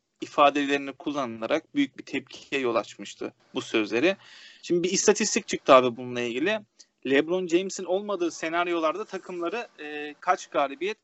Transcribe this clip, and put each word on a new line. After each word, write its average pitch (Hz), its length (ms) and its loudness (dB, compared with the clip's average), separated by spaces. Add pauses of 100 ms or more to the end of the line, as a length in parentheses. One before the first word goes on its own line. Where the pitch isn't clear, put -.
(200)
ifadelerini 139 720 2
kullanarak 127 800 -4
büyük 143 240 0
bir - 60 -12
tepkiye - 560 -6
yol 120 140 0
açmıştı - 580 -6 (220)
bu 131 60 -4
sözleri. 120 560 2 (460)
Şimdi 170 200 0
bir 180 80 0
istatistik 202 580 2
çıktı - 260 4
abi 127 220 6
bununla 123 240 -6
ilgili. 131 400 -2 (460)
LeBron 156 400 2
James'in 185 380 -2
olmadığı 185 460 -2
senaryolarda 170 760 -2
takımları, 185 640 -8 (100)
e, 147 420 -10
kaç - 260 -2
galibiyet, 151 580 -2